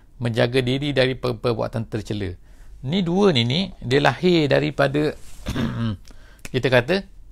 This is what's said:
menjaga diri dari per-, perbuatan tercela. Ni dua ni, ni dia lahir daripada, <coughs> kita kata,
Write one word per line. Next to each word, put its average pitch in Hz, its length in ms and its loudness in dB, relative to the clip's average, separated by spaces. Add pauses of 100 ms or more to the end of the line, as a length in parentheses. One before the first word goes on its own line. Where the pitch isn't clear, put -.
(180)
menjaga 120 440 0
diri 135 320 0
dari 131 200 2
per-, 123 240 -4
perbuatan 113 480 -4
tercela. 101 480 -6 (480)
Ni 165 200 -2
dua 185 280 4
ni, 123 160 4
ni 156 240 -2 (120)
dia 131 200 2
lahir 147 480 4
daripada, 143 640 2 (640)
<coughs> - 760 -8
kita 160 160 2
kata, 127 260 4 (360)